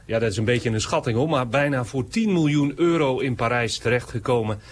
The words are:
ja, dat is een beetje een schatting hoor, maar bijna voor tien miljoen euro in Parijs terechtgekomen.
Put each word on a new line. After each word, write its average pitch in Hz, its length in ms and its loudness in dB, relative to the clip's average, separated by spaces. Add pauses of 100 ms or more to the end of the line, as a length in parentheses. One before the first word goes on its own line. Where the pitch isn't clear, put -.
ja, 113 120 0
dat 113 120 0
is 95 60 -4
een 110 80 -2
beetje 120 260 0
een 110 100 0
schatting 131 360 -2
hoor, 139 120 2
maar 127 200 0
bijna 139 360 0
voor 131 240 -4
tien 220 240 0
miljoen 147 440 2
euro 160 420 2
in 131 160 -2
Parijs 120 440 -2
terechtgekomen. 117 840 -2 (120)